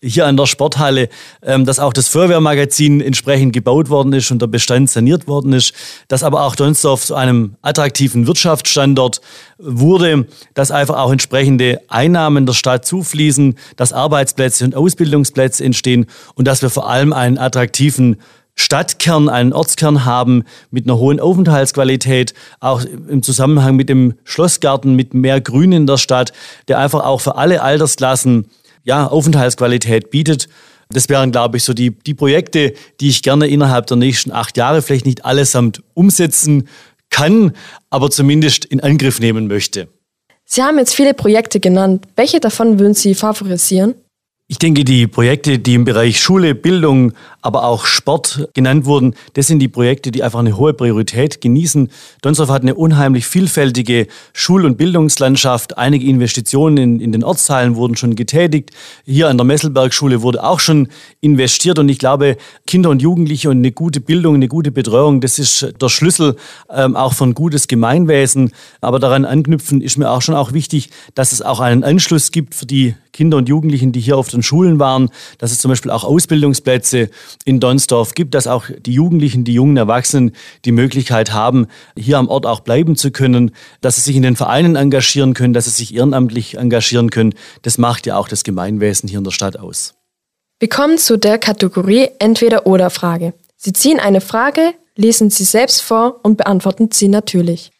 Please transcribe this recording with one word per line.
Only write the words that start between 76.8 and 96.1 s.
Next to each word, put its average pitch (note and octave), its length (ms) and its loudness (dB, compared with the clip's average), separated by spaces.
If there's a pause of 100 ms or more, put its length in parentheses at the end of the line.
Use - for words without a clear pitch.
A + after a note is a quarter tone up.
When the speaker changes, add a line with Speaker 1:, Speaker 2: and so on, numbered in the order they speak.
Speaker 1:
in C3 140 2
Donsdorf B2+ 520 0
gibt, D#3 220 -6
dass C3 120 0
auch B2 200 -4 (120)
die - 140 -6
Jugendlichen, D3 520 0
die A#2+ 100 -2
jungen C3+ 240 4
Erwachsenen A#2+ 540 0 (340)
die C3 60 0
Möglichkeit A#2+ 600 0
haben, A#2 340 0 (300)
hier B2 220 0
am C3 100 0
Ort C3+ 160 -2
auch A2 160 -4
bleiben D3+ 340 0
zu C#3 160 -2
können, B2 420 0 (280)
dass C3 160 -2
sie - 60 -2
sich C3+ 140 -2
in C3+ 60 2
den B2+ 140 2
Vereinen D#3+ 400 0
engagieren C3+ 560 0
können, B2 220 0
dass A#2 100 0
sie A#2 60 -6
sich - 240 -8
ehrenamtlich B2+ 640 -2
engagieren A#2 500 0
können. A2 240 0 (300)
Das A#2+ 160 -4
macht A#2+ 260 -2
ja G2+ 140 -4
auch G2+ 100 -4
das G#2 160 -8
Gemeinwesen G2+ 640 -4
hier G2 100 -8
in G2 60 -6
der F#2+ 60 -8
Stadt G2 280 -6
aus. - 360 -12 (680)
Speaker 2:
Wir A3+ 80 -2
kommen D4+ 300 0
zu A#3 180 0
der G#3 220 0
Kategorie G3+ 680 0 (100)
Entweder-oder-Frage. F#3 1120 0 (240)
Sie - 160 -8
ziehen C#4+ 260 0
eine G3+ 220 2
Frage, C#4+ 540 -2 (200)
lesen A3 360 2
sie G3 140 -4
selbst A#3+ 360 0
vor A#3 420 -2